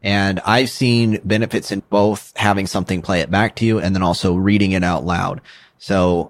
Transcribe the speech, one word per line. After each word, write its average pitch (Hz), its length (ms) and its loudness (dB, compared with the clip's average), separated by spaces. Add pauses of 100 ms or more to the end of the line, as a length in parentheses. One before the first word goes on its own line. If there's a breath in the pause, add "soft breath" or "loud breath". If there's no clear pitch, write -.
And 98 380 0
I've 120 280 0
seen 117 540 2
benefits 107 480 -2
in 98 180 -6
both 104 460 0
having 98 320 0
something 92 340 -4
play 90 200 0
it 78 100 -4
back 101 260 0
to 113 80 -2
you 110 140 2
and 92 160 -2
then 92 80 0
also 87 320 0
reading 98 380 2
it 92 100 0
out 85 220 -2
loud. 90 340 -4 (440 loud breath)
So 90 460 0